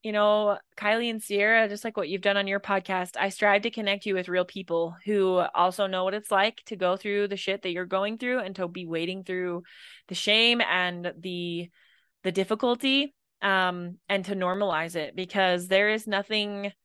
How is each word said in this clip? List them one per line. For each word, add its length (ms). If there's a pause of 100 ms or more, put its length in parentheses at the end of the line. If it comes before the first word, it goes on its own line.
you 100
know, 460 (180)
Kylie 320
and 140
Sierra, 460
just 160
like 120
what 140
you've 100
done 160
on 100
your 140
podcast. 580
I 120
strive 320
to 80
connect 340
you 100
with 140
real 160
people 520 (100)
who 320 (160)
also 320
know 180
what 100
it's 160
like 360
to 100
go 200
through 320
the 100
shit 240
that 80
you're 160
going 320
through 220
and 160
to 120
be 180
wading 380
through 380 (460)
the 60
shame 460
and 580
the, 520 (520)
the 100
difficulty, 840 (260)
um, 560 (140)
and 160
to 80
normalize 640
it, 200
because 520
there 200
is 180
nothing 640 (140)